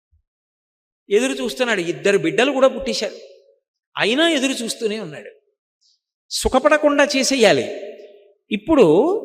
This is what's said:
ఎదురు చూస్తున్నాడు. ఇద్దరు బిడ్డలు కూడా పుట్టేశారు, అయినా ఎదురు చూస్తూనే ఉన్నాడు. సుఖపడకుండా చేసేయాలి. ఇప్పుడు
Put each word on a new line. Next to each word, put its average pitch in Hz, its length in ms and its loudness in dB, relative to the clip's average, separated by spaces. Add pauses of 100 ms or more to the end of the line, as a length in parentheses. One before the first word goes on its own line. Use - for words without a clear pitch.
(1120)
ఎదురు 240 220 2
చూస్తున్నాడు. 240 480 -4
ఇద్దరు 170 380 0
బిడ్డలు 165 320 0
కూడా 262 180 2
పుట్టేశారు, 226 460 -6 (840)
అయినా 247 320 0
ఎదురు 269 220 -2
చూస్తూనే 226 480 -6
ఉన్నాడు. 156 300 -14 (1000)
సుఖపడకుండా 285 840 2
చేసేయాలి. 208 640 2 (680)
ఇప్పుడు 214 420 4 (320)